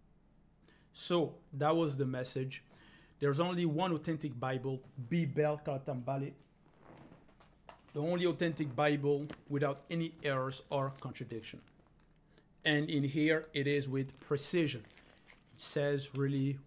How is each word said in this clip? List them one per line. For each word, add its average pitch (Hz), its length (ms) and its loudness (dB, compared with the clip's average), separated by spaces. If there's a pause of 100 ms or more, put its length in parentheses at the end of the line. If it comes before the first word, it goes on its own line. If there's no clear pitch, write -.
(920)
So 170 440 0 (180)
that 147 220 2
was 156 200 2
the 135 100 0
message. 127 580 -4 (560)
There's 143 200 2
only 175 260 2
one 170 280 2
authentic 151 440 -4
Bible, 131 440 -4 (280)
Bibel 151 540 2
Kalatambale. 139 680 -4 (1600)
The 147 80 -2
only 175 260 2
authentic 160 480 0
Bible 143 500 2 (220)
without 143 420 0
any 165 240 -2 (100)
errors 135 460 -2
or 135 300 0
contradiction. 120 600 -10 (1040)
And 151 240 4
in 143 140 2
here, 156 500 2
it 139 120 0
is 143 220 2
with 135 320 -2
precision. 143 640 0 (720)
It - 60 -20
says 143 540 0
really 139 540 0